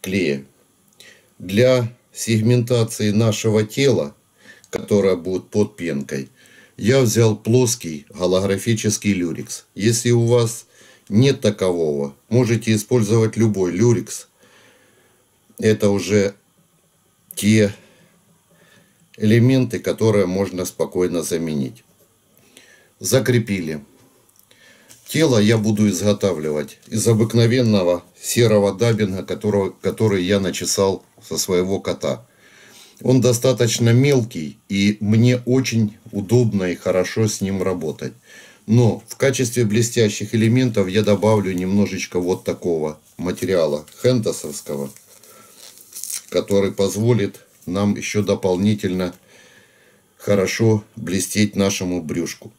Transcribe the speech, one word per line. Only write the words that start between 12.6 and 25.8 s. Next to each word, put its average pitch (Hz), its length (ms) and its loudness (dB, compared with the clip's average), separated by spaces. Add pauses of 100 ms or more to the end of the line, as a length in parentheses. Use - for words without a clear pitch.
использовать 110 640 0
любой 98 340 0
люрекс. 113 560 0 (1300)
Это 107 300 2
уже 101 460 0 (1000)
те 104 380 2 (1400)
элементы, 120 640 2
которые 101 460 0
можно 90 400 -4
спокойно 85 560 -2
заменить. 76 600 -6 (1160)
Закрепили. 104 840 -2 (1200)
Тело 147 300 2
я 107 200 4
буду 107 300 2